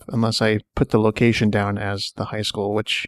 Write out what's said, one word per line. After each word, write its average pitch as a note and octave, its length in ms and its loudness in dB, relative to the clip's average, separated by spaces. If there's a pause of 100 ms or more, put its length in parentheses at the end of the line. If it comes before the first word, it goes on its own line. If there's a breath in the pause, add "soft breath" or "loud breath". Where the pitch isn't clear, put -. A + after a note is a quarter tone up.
unless A2+ 340 0
I A2 160 2 (160)
put - 160 0
the A#2 80 4
location A2 520 2
down G2+ 280 0
as G2+ 380 -6
the G#2 100 -6
high G#2+ 160 -6
school, G#2 320 -4
which - 340 -4